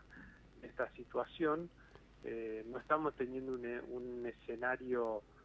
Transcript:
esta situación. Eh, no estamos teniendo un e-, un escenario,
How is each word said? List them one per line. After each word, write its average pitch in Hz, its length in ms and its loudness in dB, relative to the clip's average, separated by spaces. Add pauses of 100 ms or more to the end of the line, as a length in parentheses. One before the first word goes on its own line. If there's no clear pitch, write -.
(600)
esta - 320 -2
situación. 151 760 2 (540)
Eh, 113 460 -4
no 123 100 -4
estamos 151 360 4
teniendo 131 380 0
un 123 120 -2
e-, 120 160 -2
un 123 440 -4
escenario, 120 960 0 (240)